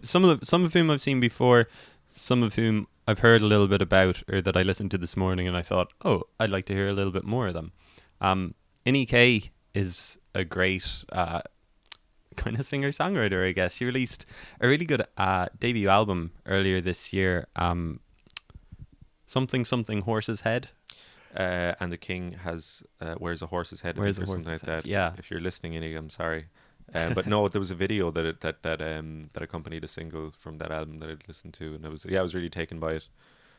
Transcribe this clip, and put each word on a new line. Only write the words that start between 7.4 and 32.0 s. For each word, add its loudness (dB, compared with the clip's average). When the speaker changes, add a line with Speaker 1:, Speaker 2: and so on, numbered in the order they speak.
Speaker 1:
of -4
them." -8
Um, 0
N 4
E 2
K 4
is -4
a -2
great, -2
uh, -2
<laughs> -20
kind -4
of -4
singer-songwriter, 0
I 0
guess. 0
She -6
released -2
a 2
really 2
good, 0
uh, 2
debut 0
album 2
earlier 2
this -4
year, 0
um, -2
something -2
something -2
Horse's -4
Head. -2
Speaker 2:
Uh, -2
and -4
the -8
King -8
has, -10
uh, -10
wears -6
a -8
horse's -6
head, -6
I -4
Speaker 1:
Wears 0
Speaker 2:
think, -4
Speaker 1:
a -4
Speaker 2:
or -4
something -6
Speaker 1:
horse's -8
Speaker 2:
like -4
Speaker 1:
head, -6
Speaker 2:
that. -10
Speaker 1:
yeah. 0
Speaker 2:
If -18
you're -6
listening, -8
Iggy, -8
I'm -10
sorry. -6
Uh, 0
but -2
no, 4
there -4
was -4
a -8
video 0
that, -4
that, -8
that, -4
um, -8
that -10
accompanied -10
a -10
single -10
from -18
that -8
album -8
that -12
I'd -16
listened -18
to, -12
and -14
I -12
was, -14